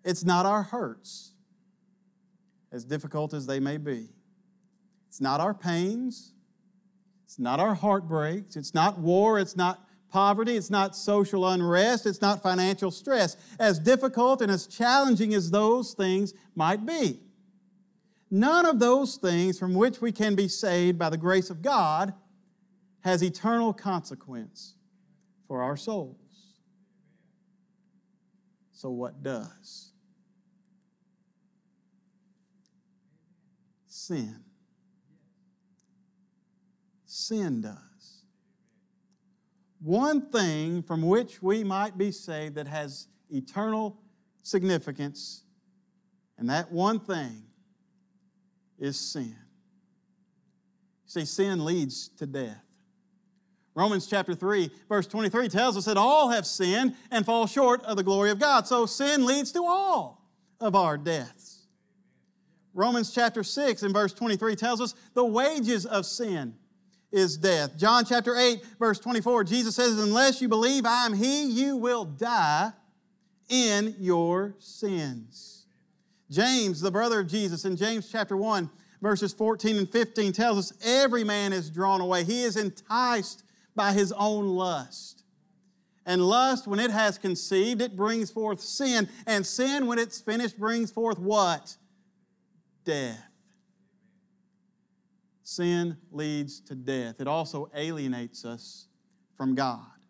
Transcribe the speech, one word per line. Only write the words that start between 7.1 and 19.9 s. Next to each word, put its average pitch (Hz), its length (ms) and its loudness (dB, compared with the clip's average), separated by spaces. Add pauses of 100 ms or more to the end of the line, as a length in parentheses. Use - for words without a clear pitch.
It's - 140 -20
not 127 220 -2
our 208 140 2
heartbreaks. 170 840 -2
It's 143 180 -10
not 175 240 2
war. 196 400 4
It's 190 180 -2
not 180 240 0 (300)
poverty. 208 460 2
It's 190 140 -4
not 196 240 2
social 202 540 0
unrest. 185 560 2
It's 202 160 -2
not 202 220 0
financial 185 480 0
stress. 214 460 0 (220)
As 208 200 4
difficult 254 640 4
and 208 80 2
as 185 160 0
challenging 240 680 2
as 185 180 0
those 214 440 2
things 190 400 0 (200)
might 170 300 0
be, 240 360 -2 (1120)
none 302 360 4
of 269 120 4
those 247 380 4
things 180 420 0
from 185 140 -2
which 233 300 2